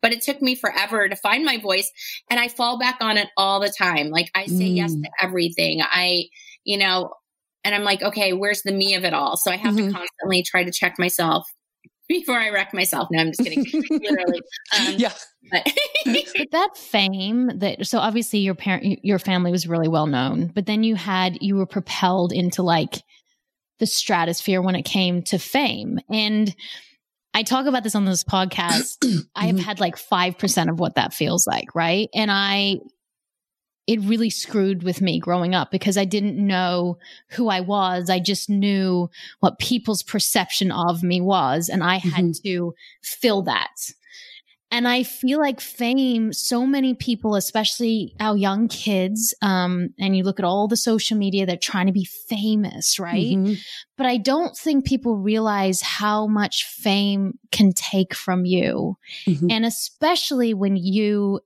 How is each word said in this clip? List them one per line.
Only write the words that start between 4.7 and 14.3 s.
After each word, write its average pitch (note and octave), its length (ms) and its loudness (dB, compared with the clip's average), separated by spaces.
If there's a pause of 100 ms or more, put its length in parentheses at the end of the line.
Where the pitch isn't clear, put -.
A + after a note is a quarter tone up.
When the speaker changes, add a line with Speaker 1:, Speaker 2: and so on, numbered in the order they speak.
Speaker 2:
Mm. D3+ 100 -4
Speaker 1:
to D3+ 60 -10 (120)
everything. E3+ 600 0
I, F3+ 440 0 (400)
you G3+ 120 -2
know, F#3 360 0 (500)
and G#3 100 0
I'm G#3 120 0
like, G3 180 0
"Okay, G3+ 300 0
where's G3+ 300 0
the G3 100 -2
me G3 220 0
of F3+ 100 -2
it E3 80 0
all?" C#3+ 240 0
So - 120 0
I F3+ 60 0
have G#3 200 0
Speaker 2:
Mm-hmm. G#3+ 120 2
Speaker 1:
to G3+ 60 0
constantly F3+ 500 -2
try F3+ 220 0
to F3 80 -6
check F3+ 260 -2
myself E3 480 0 (300)
<laughs> - 320 -20
before C#4+ 280 0
I A3 120 -2
wreck G3 240 -4
myself. F3+ 380 -2
No, E3 100 2
I'm E3 100 0
just B3 140 0
kidding. C4 200 -2
Speaker 2:
<laughs> - 240 -4
Speaker 1:
Literally. F#3+ 520 -2 (360)